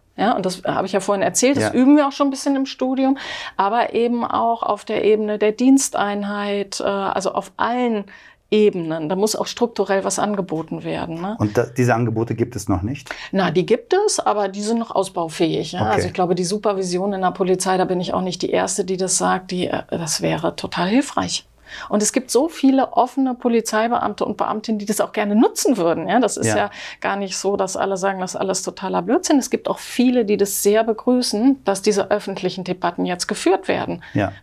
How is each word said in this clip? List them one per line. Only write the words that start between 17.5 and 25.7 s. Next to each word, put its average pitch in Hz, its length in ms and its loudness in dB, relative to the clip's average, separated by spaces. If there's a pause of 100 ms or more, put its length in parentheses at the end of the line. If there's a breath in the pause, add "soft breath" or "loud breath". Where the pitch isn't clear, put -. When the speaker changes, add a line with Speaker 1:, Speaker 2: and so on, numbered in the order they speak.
Speaker 1:
da 180 80 2
bin 180 160 0
ich 175 140 -4
auch 185 80 0
nicht 185 180 -4
die - 100 -2
Erste, 185 360 0
die 185 100 -2
das 185 220 0
sagt, 185 320 0
die, 180 160 -2
äh, - 240 -2
das 165 320 -4
wäre 160 340 -2
total 175 320 -4
hilfreich. 196 580 0 (440 loud breath)
Und 208 120 2
es 214 120 0
gibt 254 160 -2
so 269 180 2
viele 269 460 2
offene 254 400 0
Polizeibeamte 226 880 0
und 202 140 -4
Beamtinnen, 214 400 -2
die 202 80 -8
das 208 160 0
auch - 100 -4
gerne 208 240 0
nutzen 294 400 4